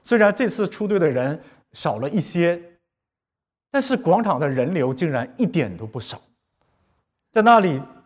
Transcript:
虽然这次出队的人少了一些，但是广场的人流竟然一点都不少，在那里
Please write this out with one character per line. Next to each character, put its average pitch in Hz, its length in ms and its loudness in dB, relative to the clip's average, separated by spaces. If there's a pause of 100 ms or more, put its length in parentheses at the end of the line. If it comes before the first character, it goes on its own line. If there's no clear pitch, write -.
虽 - 160 0
然 208 160 4
这 254 120 0
次 202 220 -2
出 - 180 -6
队 202 120 0
的 165 100 2
人 131 300 -2 (340)
少 - 280 -6
了 135 80 -6
一 190 120 -2
些， 170 400 -2 (1120)
但 277 100 0
是 262 160 -2
广 185 260 2
场 190 160 0
的 147 80 0
人 131 280 0
流 131 180 0
竟 156 180 -2
然 131 280 -4
一 247 80 0
点 123 280 -2
都 110 120 -12
不 110 120 -12
少， - 220 -12 (1080)
在 226 100 2
那 226 200 8
里 151 220 0 (240)